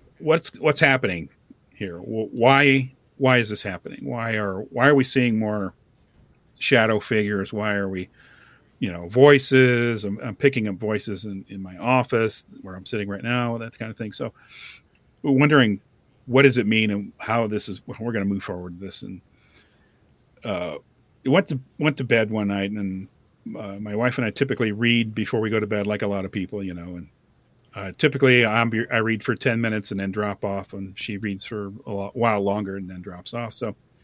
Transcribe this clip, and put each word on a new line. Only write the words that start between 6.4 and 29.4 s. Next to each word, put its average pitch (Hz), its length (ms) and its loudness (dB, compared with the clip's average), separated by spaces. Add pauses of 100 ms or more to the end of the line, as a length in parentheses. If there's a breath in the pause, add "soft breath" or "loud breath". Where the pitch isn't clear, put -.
shadow 110 420 4
figures? 104 520 -2
Why 104 220 -2
are 98 140 -2
we, 92 220 -6 (680 soft breath)
you 98 140 -4
know, 87 160 -10
voices? 123 960 4
I'm, 101 160 -4
I'm 117 160 -10
picking 131 320 0
up 95 80 -4
voices 107 480 -6
in, 95 240 -10
in 98 140 -12
my 92 160 -14
office 117 680 0 (160)
where 92 140 -14
I'm 92 120 -16
sitting 104 220 -6
right 101 160 -8
now, 120 320 -2
that 113 220 -12
kind 113 120 -10
of 110 60 -14
thing. 110 160 -10
So - 220 -8 (880 loud breath)
we're 147 100 2
wondering, 131 480 6 (460)
what 131 160 6
does 123 160 6
it 104 80 2
mean 110 240 2
and 101 260 -4
how 113 300 0
this 107 240 -4
is, 98 160 -10
we're 110 260 -8
gonna 101 140 -2
move 98 180 -2
forward 90 340 -10
with 98 80 -12
this. - 140 -10
And, 95 220 -14 (1200 soft breath)
uh, 87 300 -4 (500)
we 131 60 0
went 190 180 4
to, 135 100 -4 (200)
went 147 180 0
to 139 80 -4
bed 113 260 2
one 104 180 -2
night, 101 220 -2
and, 98 380 -8 (480)
uh, 101 220 -12
my 104 160 -8
wife 120 240 0
and 117 80 0
I 104 40 -2
typically 113 420 0
read 117 420 2
before 110 260 -2
we 110 100 -2
go 110 100 0
to 104 80 -4
bed, 104 180 -2
like 104 160 -4
a 107 60 -2
lot 98 160 -4
of 95 80 -10
people, 98 320 -6
you 90 100 -8
know, 87 220 -12
and, 80 120 -14 (680)
uh, 95 200 -10
typically 131 480 6
I'm, 113 280 2 (180)
I 120 60 0
read 110 260 0
for 113 140 -2
ten 117 240 0